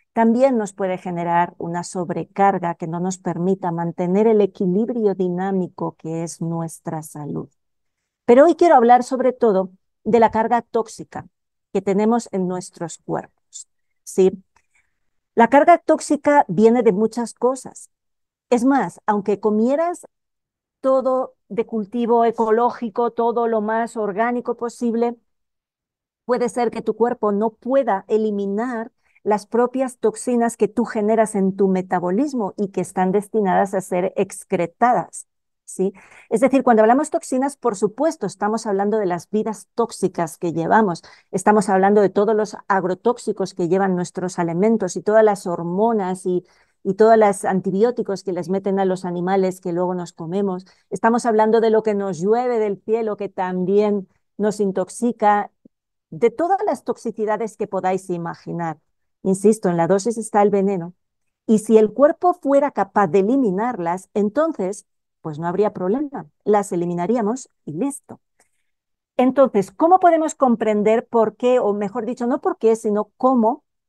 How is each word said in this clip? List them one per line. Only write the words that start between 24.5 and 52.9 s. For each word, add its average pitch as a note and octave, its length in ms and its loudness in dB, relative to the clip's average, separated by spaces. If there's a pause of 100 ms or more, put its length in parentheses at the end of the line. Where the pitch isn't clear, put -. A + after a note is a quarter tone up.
posible, A#3 600 -4 (1080)
puede A#3+ 240 -2
ser A#3 220 -2
que A#3 100 -8
tu A3 140 -4
cuerpo A3 380 -2
no G#3+ 180 0
pueda A3+ 560 -2
eliminar A3 840 -2 (320)
las G#3 220 -2
propias B3 520 -2
toxinas A#3 580 -2
que G#3 120 0
tú A3+ 160 -2
generas A3 500 0
en G3 220 0
tu G3 100 2
metabolismo F#3 880 -2
y G3+ 120 -4
que G3 120 -6
están F#3 300 -2
destinadas G3 640 0
a F#3+ 60 -4
ser F#3 340 -4
excretadas, F#3+ 1120 -4 (380)
¿sí? F#3+ 280 -6 (380)
Es A3 100 -2
decir, C4+ 220 2
cuando A3 200 4
hablamos B3+ 280 2
toxinas, C4+ 460 -4
por A3+ 180 -4
supuesto, A3 500 -4
estamos G#3+ 420 -4
hablando G#3 320 -2
de G#3 80 -2
las F3 240 -6
vidas G#3+ 440 -4
tóxicas F#3 640 -4
que E3+ 140 -6
llevamos, F3 500 2 (300)
estamos G#3 360 2
hablando G3+ 340 4
de F#3 80 2
todos G#3 260 0
los G#3 200 -4 (120)
agrotóxicos F#3+ 840 -2
que F3+ 140 -4
llevan F#3+ 300 0
nuestros F3+ 420 -6
alimentos F3+ 560 0
y F3 80 -8
todas G#3+ 220 4
las G3+ 240 0
hormonas F#3 760 -4
y, F3+ 200 -2 (420)
y F#3+ 80 -2
todos A3 220 6
los G#3 300 2
antibióticos G3 760 -2
que G3 100 -8
les E3 180 -6
meten G3 280 -2
a G3 60 0
los F#3 220 -4
animales F3+ 560 -2
que F3+ 100 -6
luego F3+ 220 -2
nos F3 180 -10
comemos, F#3 540 -6 (240)
estamos A3+ 340 0
hablando A3 380 2
de A3+ 80 2
lo A3 120 4
que G#3+ 120 -2
nos G3 260 -4
llueve A#3 380 0
del G3+ 260 -4
cielo, A3 320 -2